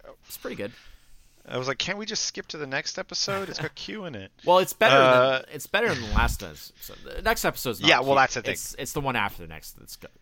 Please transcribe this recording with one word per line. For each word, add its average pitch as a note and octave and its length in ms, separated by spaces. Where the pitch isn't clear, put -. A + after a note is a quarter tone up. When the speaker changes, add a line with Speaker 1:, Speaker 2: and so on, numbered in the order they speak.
Speaker 1:
like, - 120
Speaker 2:
it's - 100
pretty - 200
good. G#2+ 140
Speaker 1:
I - 120
was B2+ 100
like, C3+ 100
"Can't G3 200
we G#3+ 80
just G#3+ 200
skip - 240
to E3 80
the D3+ 100
next C#3 300
episode? G3 520
It's - 100
got D#3 160
Q G3+ 300
in D3 100
it." G2 220
Speaker 2:
<laughs> - 80
Well, F3 140
it's F#3 140
better C#3 220
Speaker 1:
Uh, C3 440
Speaker 2:
than, - 140
it's D3+ 140
better G#3+ 260
than C3 80
the A2 140
last A#2 280
episode. - 600
The - 180
next A3 240
episode's C3+ 360
not D3+ 80
Speaker 1:
Yeah, C#3 100
well, C3+ 120
Speaker 2:
Q. C#3 40
Speaker 1:
that's C3 200
the B2 60
thing. A2 120
Speaker 2:
It's, - 240
it's C#3 160
the D3+ 80
one C3+ 160
after G2+ 260
the E2 40
next D#2 260
that's - 240
got - 140